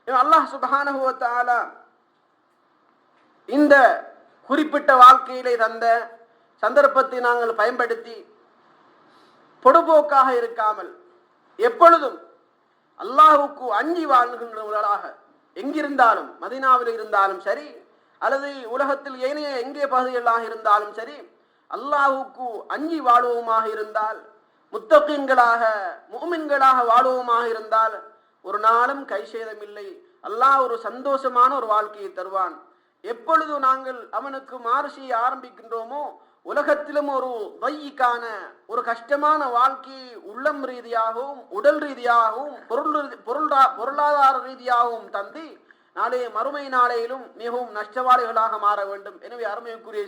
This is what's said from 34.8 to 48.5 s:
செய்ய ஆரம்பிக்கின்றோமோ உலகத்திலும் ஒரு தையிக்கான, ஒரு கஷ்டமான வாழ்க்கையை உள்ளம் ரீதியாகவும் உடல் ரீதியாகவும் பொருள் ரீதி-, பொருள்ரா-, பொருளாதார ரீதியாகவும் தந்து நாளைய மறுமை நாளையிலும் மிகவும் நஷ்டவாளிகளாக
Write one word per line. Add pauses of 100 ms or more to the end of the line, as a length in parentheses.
செய்ய
ஆரம்பிக்கின்றோமோ (400)
உலகத்திலும்
ஒரு
தையிக்கான, (420)
ஒரு
கஷ்டமான
வாழ்க்கையை
உள்ளம்
ரீதியாகவும்
உடல்
ரீதியாகவும்
பொருள்
ரீதி-,
பொருள்ரா-,
பொருளாதார
ரீதியாகவும்
தந்து (500)
நாளைய
மறுமை
நாளையிலும்
மிகவும்
நஷ்டவாளிகளாக